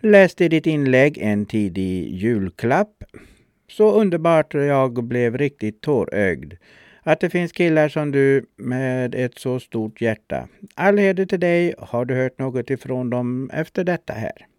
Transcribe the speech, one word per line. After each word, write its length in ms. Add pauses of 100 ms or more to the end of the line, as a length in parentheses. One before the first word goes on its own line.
"Läste 460
ditt 200
inlägg 500
En 280
tidig 640
julklapp. 920 (640)
Så 240
underbart, 640
jag 500
blev 340
riktigt 440
tårögd. 720 (500)
Att 160
det 100
finns 220
killar 380
som 220
du 340 (100)
med 600
ett 240
så 200
stort 420
hjärta. 460 (280)
All 220
heder 280
till 140
dig. 380
Har 280
du 100
hört 240
något 300
ifrån 400
dem 440
efter 300
detta 300
här?" 320 (140)